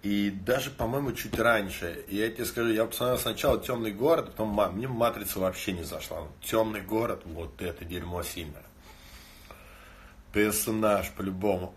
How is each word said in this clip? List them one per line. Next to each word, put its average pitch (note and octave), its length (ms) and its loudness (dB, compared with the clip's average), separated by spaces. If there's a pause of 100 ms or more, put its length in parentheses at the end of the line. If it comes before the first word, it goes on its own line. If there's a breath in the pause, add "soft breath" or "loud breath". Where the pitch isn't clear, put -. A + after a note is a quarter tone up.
и G2+ 280 2
даже, B2+ 400 0
по-моему, B2+ 420 -2
чуть - 260 -6
раньше. G2+ 680 2
И G2 80 -4
я A2 140 2
тебе A2+ 140 -4
скажу, A#2 260 0
я A2 140 4
посмотрел B2 340 0
сначала A#2+ 420 2
«Темный A2+ 320 -2
город», C3 360 4
а - 40 -14
потом A2 160 -2
«Ма-», G2+ 220 4
мне A2 180 -4
«Матрица» A2+ 500 2
вообще F#2 340 0
не F2 120 -4
зашла. D#2+ 420 -8 (160)
«Темный A2 380 2
город», G#2+ 440 -2
вот E2 380 -10
это F2+ 220 -6
дерьмо F2 380 -6
сильно. D2+ 360 -8 (1700 loud breath)
Персонаж, G#2 800 2
по-любому. F#2+ 640 0